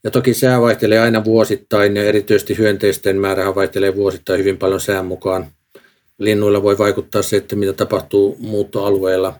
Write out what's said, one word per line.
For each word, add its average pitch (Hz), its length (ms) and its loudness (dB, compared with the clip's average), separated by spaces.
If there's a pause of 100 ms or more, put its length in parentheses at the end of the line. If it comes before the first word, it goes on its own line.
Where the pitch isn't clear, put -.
Ja 110 60 -4
toki 123 240 0
sää 127 260 2
vaihtelee 113 400 2
aina 113 240 0
vuosittain 107 720 0
ja 104 80 0
erityisesti 104 540 0
hyönteisten 101 580 0
määrähän 98 380 -2
vaihtelee 98 420 -2
vuosittain 95 440 -2
hyvin 95 160 0
paljon 95 240 -2
sään 95 260 -4
mukaan. 92 400 -4 (720)
Linnuilla 104 440 2
voi 101 160 2
vaikuttaa 104 440 -2
se, 104 140 -2
että 101 200 -4
mitä 98 160 0
tapahtuu 101 680 0
muuttoalueella. 98 1000 -2